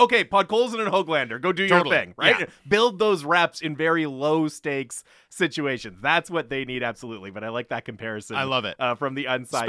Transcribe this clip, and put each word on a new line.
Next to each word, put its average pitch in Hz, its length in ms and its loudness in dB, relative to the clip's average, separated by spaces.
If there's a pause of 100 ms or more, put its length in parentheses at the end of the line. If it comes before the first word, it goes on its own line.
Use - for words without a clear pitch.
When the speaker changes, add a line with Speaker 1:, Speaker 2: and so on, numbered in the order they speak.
Speaker 1:
"Okay, 240 200 4
Podkolzin 220 560 2
and 214 100 -2
Hoglander, 151 520 0
go 180 100 2
do 190 160 0
Speaker 2:
Totally. 175 260 6
Speaker 1:
your 123 120 2
thing," 87 100 -16
right? 175 240 4
Speaker 2:
Yeah. - 60 -4 (200)
Speaker 1:
Build 202 340 2
those 202 260 2
reps 170 340 2
in 156 160 -6
very 160 300 2
low 151 420 0
stakes 139 560 -6 (240)
situations. 135 720 -4
That's 160 300 0
what 156 180 -4
they 135 140 -6
need, 127 180 -8
absolutely. 113 500 -8
But 104 120 -12
I 110 60 -8
like 120 180 -6
that 117 160 -6
comparison, 113 540 -10
Speaker 2:
I 135 60 0
love 131 200 -2
it. 95 160 -6
Speaker 1:
uh, 123 160 0
from 135 200 -4
the 139 100 -6
unsigned 127 440 -2